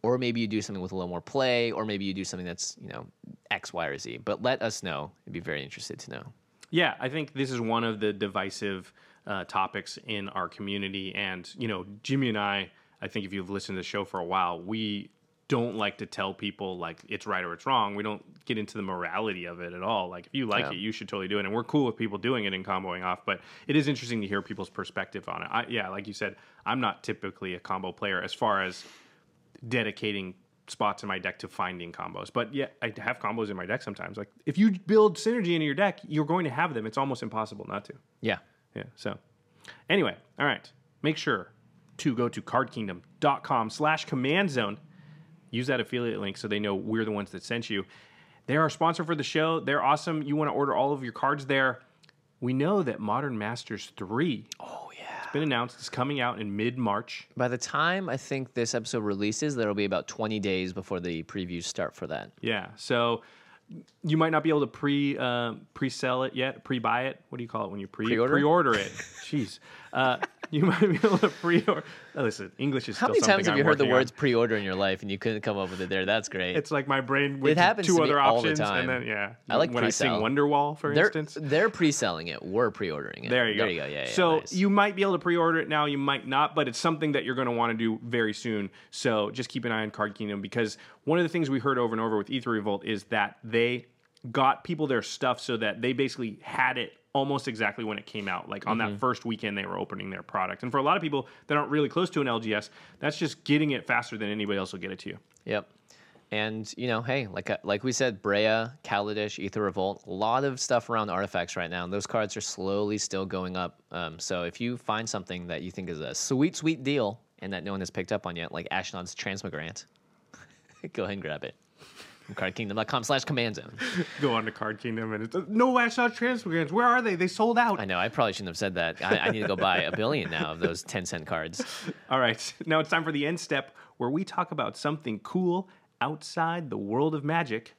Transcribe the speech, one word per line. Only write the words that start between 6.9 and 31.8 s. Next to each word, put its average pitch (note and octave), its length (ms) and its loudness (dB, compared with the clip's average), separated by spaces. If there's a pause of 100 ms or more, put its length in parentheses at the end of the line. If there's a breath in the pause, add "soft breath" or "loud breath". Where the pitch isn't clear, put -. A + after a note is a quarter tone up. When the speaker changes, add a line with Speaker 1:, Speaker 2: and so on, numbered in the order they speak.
Speaker 2:
I B2+ 80 -4
think D3+ 260 -6
this C3+ 160 -2
is B2 100 -2
one A2+ 220 2
of A2+ 160 -2
the G#2+ 140 0
divisive, G2 800 -4 (340 soft breath)
uh, F#2+ 180 -4
topics - 600 -4
in G2+ 220 -6
our F#2 200 -4
community. G2 680 -6
And, F#2 420 -4
you B2 80 -4
know, F#2+ 180 -4 (200)
Jimmy C3+ 240 2
and G#2+ 100 0
I, G2+ 320 0 (320 soft breath)
I F#2+ 60 -6
think G2+ 180 -6
if F#2 60 -10
you've F#2+ 180 -6
listened G2 260 -4
to F#2 40 -4
the - 40 -8
show G2+ 200 -4
for F#2+ 160 -6
a E2+ 40 -4
while, F2 380 0
we G#2 480 -4 (380)
don't A#2 280 0
like G2+ 220 0
to G#2 80 -8
tell F#2+ 280 -4
people, F#2+ 440 -6
like, E2 300 -8
it's G2+ 180 -8
right F#2 160 0
or E2+ 120 -4
it's - 120 -14
wrong. A2 280 2
We G#2 80 -4
don't G#2+ 200 -4 (220)
get A2+ 140 -2
into G#2 180 -6
the G#2+ 60 -4
morality F#2 640 -4
of F2 140 -10
it F2 120 -8
at F2+ 100 -8
all. G2 280 0
Like, F2+ 160 -14
if - 80 -18
you C3+ 120 0
like G2+ 200 2
Speaker 1:
Yeah. C#2+ 60 -4
Speaker 2:
it, F2+ 40 -6
you G#2+ 160 -4
should G#2+ 160 -10
totally G2 180 -4
do G#2 120 0
it. F#2+ 80 -2
And G2+ 80 -4
we're A#2 100 -2
cool C#3+ 220 4
with A2+ 100 -2
people G#2 220 -4
doing A#2 260 0
it F#2+ 100 0
and F#2+ 100 -6
comboing F#2 380 -2
off, F2+ 240 -2
but G2 140 -2 (260 loud breath)
it C#3 80 0
is D3 140 4
interesting A#2+ 320 -2
to G2+ 80 -2
hear G2 140 0
people's F#2+ 280 -8
perspective F#2+ 580 -8
on E2+ 140 -6
it. - 80 -8
I, A#2 180 0
yeah, G#2 200 -2
like G2 180 -8
you G#2 60 -10
said, G2 240 -6 (300 loud breath)
I'm A#2 140 0
not G#2 220 0
typically F#2+ 520 -6
a F2 60 -10
combo F#2+ 320 -4
player F#2+ 300 -2
as F#2 120 -6
far G2+ 280 2
as F#2 220 -6 (840 loud breath)
dedicating G#2 680 -2 (340)
spots G#2 340 -2
in G#2 60 -8
my F#2+ 100 -2
deck F#2 200 -6
to G2 100 -12
finding F2+ 440 -6